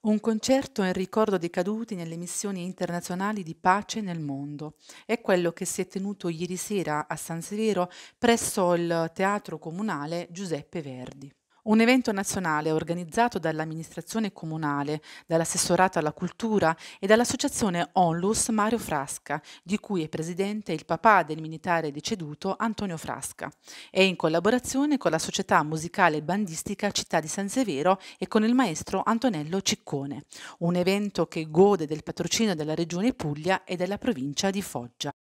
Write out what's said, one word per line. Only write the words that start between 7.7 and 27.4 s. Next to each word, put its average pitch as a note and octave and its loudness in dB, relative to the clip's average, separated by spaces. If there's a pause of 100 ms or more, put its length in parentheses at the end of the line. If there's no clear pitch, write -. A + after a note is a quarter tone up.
presso G#3+ 4
il E3+ 0
Teatro G3 -2
Comunale E3+ -6
Giuseppe E3 -6
Verdi. C3+ -14 (300)
Un A3 4
evento A#3+ 4
nazionale E3 0
organizzato E3+ 0
dall'amministrazione E3 -4
comunale, D3+ -4 (240)
dall'assessorato F3 2
alla D3+ 0
cultura F3+ 0 (240)
e F#3+ -4
dall'associazione G#3+ 2
Onlus F3+ 2
Mario A3 2
Frasca, C#3+ -4 (220)
di G3+ -2
cui F#3 -2
è D#3 -6
presidente F#3 -4
il D#3 -6
papà F3+ 4
del D#3 -6
militare D#3+ -2
deceduto E3 -6
Antonio G#3 -4
Frasca, - -8 (400)
e F#3+ 4
in F#3+ 4
collaborazione B3 2
con E3+ 0
la D#3 0
società - 2
musicale D#3+ 2
e D3 -2
bandistica F#3+ -2
Città - 0
di D#3 -10
San G3 -4